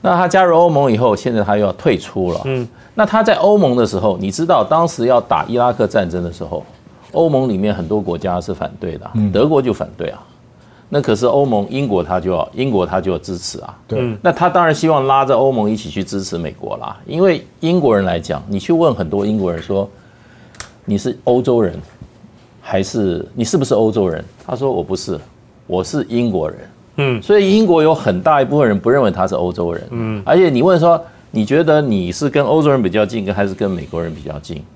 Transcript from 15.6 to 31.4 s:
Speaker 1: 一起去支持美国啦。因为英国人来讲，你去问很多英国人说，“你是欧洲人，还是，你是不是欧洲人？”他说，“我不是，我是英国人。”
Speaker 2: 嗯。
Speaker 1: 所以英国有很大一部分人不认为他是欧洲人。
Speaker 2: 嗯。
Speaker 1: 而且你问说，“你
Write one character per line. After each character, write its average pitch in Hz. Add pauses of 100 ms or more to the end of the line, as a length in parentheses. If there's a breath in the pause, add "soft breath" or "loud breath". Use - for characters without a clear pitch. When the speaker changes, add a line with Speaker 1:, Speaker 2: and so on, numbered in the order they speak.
Speaker 1:
一 110
起 104
去 95
支 95
持 87
美 82
国 -
啦。 -
因 160
为 190 (160)
英 170
国 135
人 98
来 87
讲， 80
你 101
去 127
问 165
很 90
多 101
英 107
国 92
人 82
说 98 (960 loud breath)
，“你 101
是 123
欧 127
洲 120
人， 85 (840)
还 98
是， 95 (100)
你 120
是 185
不 135
是 -
欧 110
洲 98
人？” 78 (220)
他 -
说 131
，“我 90
不 92
是， 90 (520)
我 92
是 147
英 117
国 82
人。” - (380)
Speaker 2:
嗯。 127
Speaker 1:
所 208
以 196
英 220
国 165
有 156
很 98
大 143
一 -
部 135
分 143
人 104
不 113
认 139
为 107
他 92
是 92
欧 90
洲 85
人。 -
Speaker 2:
嗯。 110
Speaker 1:
而 139
且 180
你 127
问 180
说 165 (300 loud breath)
，“你 110